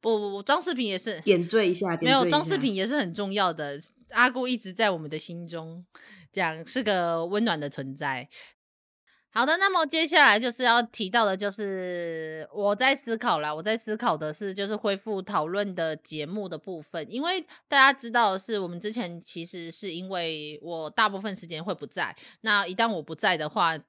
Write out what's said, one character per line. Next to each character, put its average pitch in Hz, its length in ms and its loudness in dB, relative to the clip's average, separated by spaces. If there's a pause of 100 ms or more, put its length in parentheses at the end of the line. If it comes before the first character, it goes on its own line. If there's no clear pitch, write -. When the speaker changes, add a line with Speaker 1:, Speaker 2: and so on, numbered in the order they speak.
Speaker 1:
不， 220 180 2
不， 208 120 -4
不， 196 120 -8
装 294 180 4
饰 349 120 -4
品 247 120 -2
也 196 120 -2
是。 185 240 -6
Speaker 2:
点 175 260 4
缀 208 220 4
一 185 40 2
下， 180 220 -2
点 160 40 -4
缀 - 60 -2
一 262 80 6
下。 269 60 6
Speaker 1:
没 - 60 4
有， 175 40 2
装 294 140 4
饰 349 140 0
品 254 180 0
也 190 100 0
是 254 120 -2
很 185 160 -2
重 196 200 -4
要 190 200 2
的， 147 260 -8 (300)
阿 247 200 4
姑 247 160 -4
一 254 120 0
直 190 160 -10
在 214 160 4
我 180 80 0
们 156 120 -8
的 156 80 -6
心 170 300 -10
中， 165 380 -12 (480)
这 190 80 -2
样 160 260 -4
是 254 160 -2
个 170 420 2
温 208 200 0
暖 175 120 2
的 147 120 -4
存 135 260 -8
在。 135 320 -4 (1040)
好 233 160 2
的， 302 100 4
那 392 140 4
么 349 160 4
接 320 200 2
下 302 220 8
来 208 100 8
就 247 140 0
是 - 120 -4
要 240 180 6
提 226 280 -4
到 233 140 4
的， 190 140 2
就 202 120 -2
是 175 1040 -6
我 202 220 2
在 254 180 4
思 233 240 -2
考 214 220 2
啦， 151 160 -2
我 160 80 -8
在 220 140 0
思 220 180 -4
考 220 220 0
的 151 160 -4
是， 196 200 -6
就 196 140 -4
是 214 80 -2
恢 202 220 0
复 196 240 -6
讨 185 260 -2
论 196 260 -4
的 165 220 -2
节 151 300 -8
目 190 240 -8
的 160 80 -8
部 170 240 -10
分， 151 280 -10
因 233 120 -6
为 359 180 -2 (300)
大 285 100 4
家 269 180 8
知 233 140 -12
道 226 220 4
的 185 60 -2
是， 214 200 -4
我 185 80 -4
们 175 100 -8
之 202 140 -6
前 190 300 -6
其 - 240 -10
实 170 260 -12
是 185 220 -8
因 180 160 -10
为 160 520 -6
我 160 280 -8
大 214 180 4
部 196 140 -4
分 208 120 -6
时 180 140 -10
间 160 160 -8
会 190 100 -2
不 160 140 -10
在， 139 260 -4 (280)
那 208 260 2
一 185 80 -6
旦 233 160 4
我 180 100 -4
不 160 140 -8
在 185 220 2
的 151 100 -2
话 160 300 2 (120)